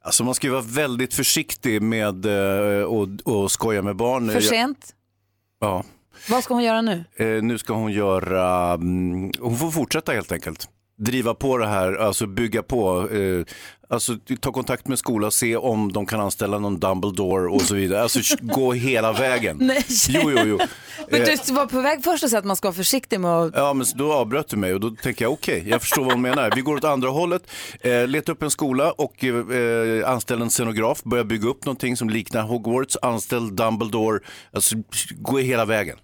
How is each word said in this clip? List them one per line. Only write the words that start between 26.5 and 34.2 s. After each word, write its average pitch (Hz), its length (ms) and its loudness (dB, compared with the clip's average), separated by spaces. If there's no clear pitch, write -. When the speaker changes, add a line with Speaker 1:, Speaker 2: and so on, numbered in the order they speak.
Speaker 1:
Vi 131 60 0
går 147 160 0
åt 135 80 -4
andra 135 240 2
hållet. 175 340 0
Eh, 123 260 2
leta 147 260 -2
upp 151 100 -6
en 151 80 -2
skola 139 420 2
och, - 320 -4
eh, 117 840 0
anställ 120 320 -2
en 113 80 -2
scenograf. 113 540 0
Börja 120 200 0
bygga 110 240 -2
upp - 160 -6
någonting 127 320 -2
som 117 140 -2
liknar 113 320 -2
Hogwarts. 117 600 -2
Anställ 117 540 -2
Dumbledore. 110 600 0